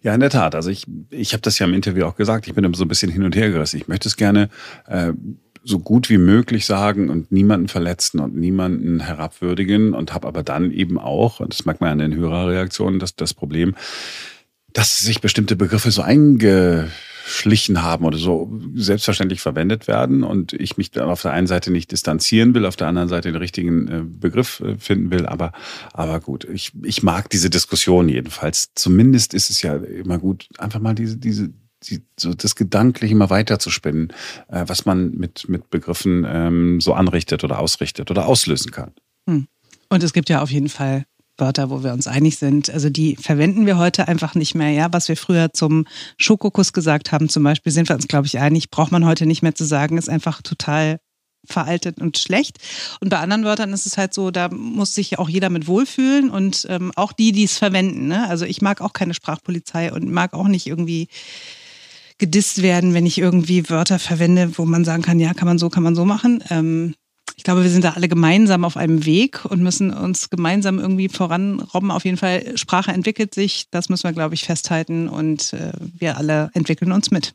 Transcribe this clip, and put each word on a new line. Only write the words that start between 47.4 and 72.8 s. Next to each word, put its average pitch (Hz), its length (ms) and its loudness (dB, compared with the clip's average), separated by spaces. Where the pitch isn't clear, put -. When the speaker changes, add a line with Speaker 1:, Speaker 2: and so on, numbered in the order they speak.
Speaker 2:
Beispiel, 151 280 2
sind 160 160 2
wir 160 80 2
uns, - 140 -6
glaub 143 160 2
ich, 127 140 -4
einig, 151 300 2
braucht 151 220 0
man 170 140 4
heute 165 200 4
nicht 160 160 2
mehr - 140 2
zu - 80 -6
sagen, 151 340 0
ist 170 120 -4
einfach 160 320 -2
total 156 580 -2
veraltet 170 560 -4
und 165 160 -2
schlecht. - 400 -2
Und 196 80 -4
bei 180 120 0
anderen 202 260 0
Wörtern 208 260 -2
ist 196 140 -6
es - 120 -6
halt 190 160 -2
so, 190 180 -2
da 175 180 -2
muss 180 440 -4
sich 196 240 -4
auch 165 120 -2
jeder 185 200 0
mit 160 180 -2
wohlfühlen 269 600 2
und, 196 400 -2
ähm, 180 280 -4
auch 190 160 -2
die, 220 180 4
die 202 140 4
es - 120 -2
verwenden, 185 520 0
ne? 208 180 -2
Also 175 160 -2
ich - 180 -6
mag 202 200 0
auch 190 100 -4
keine 175 220 -4
Sprachpolizei 170 800 -6
und - 180 -4
mag 175 220 -2
auch 190 160 0
nicht 185 180 0
irgendwie 165 400 -4
gedisst 196 420 0
werden, 180 320 4
wenn 170 120 4
ich 165 120 2
irgendwie 175 520 2
Wörter 170 280 2
verwende, 170 600 2
wo 165 80 -2
man 165 200 2
sagen 165 160 0
kann, 170 180 2
ja, 165 140 2
kann 175 140 0
man 175 100 4
so, 170 120 0
kann 170 140 0
man 165 120 4
so 170 100 2
machen. 220 440 2
Ähm, 165 440 0
ich - 80 -20
glaube, 180 180 4
wir 180 60 4
sind 180 160 4
da 165 60 2
alle 175 180 -2
gemeinsam 180 560 4
auf 165 100 -4
einem 160 300 2
Weg 190 400 2
und 180 180 0
müssen 180 300 0
uns - 360 -4
gemeinsam 190 480 0
irgendwie 190 300 0
voranrobben. 190 840 -2
Auf 180 140 -2
jeden 185 140 -2
Fall, 185 400 -2
Sprache 190 340 -2